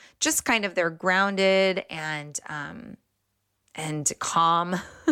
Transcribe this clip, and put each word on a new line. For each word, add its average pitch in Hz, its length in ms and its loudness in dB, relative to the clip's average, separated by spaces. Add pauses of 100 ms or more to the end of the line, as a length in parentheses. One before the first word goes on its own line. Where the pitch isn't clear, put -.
(200)
just - 260 0
kind 226 200 2
of 180 100 -6
their 170 140 2
grounded 190 1000 2
and, 151 580 -8
um, 151 500 -12 (760)
and 151 460 -4
calm 170 560 2 (360)